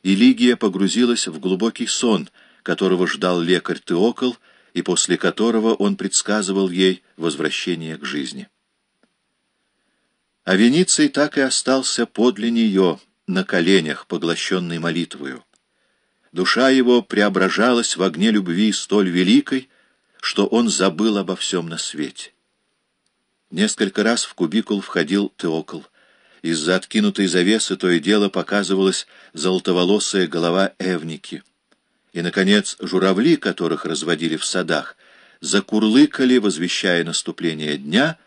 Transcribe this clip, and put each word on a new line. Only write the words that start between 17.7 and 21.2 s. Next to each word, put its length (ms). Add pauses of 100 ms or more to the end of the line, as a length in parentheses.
в 60
огне 280
любви 420
столь 360
великой, 600 (520)
что 260
он 220
забыл 480
обо 200